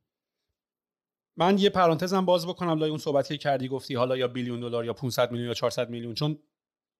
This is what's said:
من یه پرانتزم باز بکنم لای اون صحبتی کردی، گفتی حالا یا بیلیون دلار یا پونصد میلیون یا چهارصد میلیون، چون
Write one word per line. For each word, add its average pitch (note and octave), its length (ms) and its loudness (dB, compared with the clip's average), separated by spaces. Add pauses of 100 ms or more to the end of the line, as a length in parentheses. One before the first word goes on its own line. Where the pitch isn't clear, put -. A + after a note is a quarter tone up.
(1400)
من F#3+ 220 4
یه G3+ 120 4
پرانتزم F#3 540 2
باز F3+ 220 4
بکنم F3 320 -2
لای D#3 120 0
اون D3+ 80 -4
صحبتی C#3+ 400 0
کردی، C3 300 -2
گفتی C3 260 -6
حالا B2+ 220 2
یا B2+ 120 0
بیلیون B2 320 -6
دلار A#2 240 -4
یا A#2 80 -4
پونصد A#2+ 380 0
میلیون A#2+ 180 -4
یا A#2 60 -2
چهارصد A#2+ 360 -2
میلیون، A#2 240 -10
چون D3+ 240 -2 (600)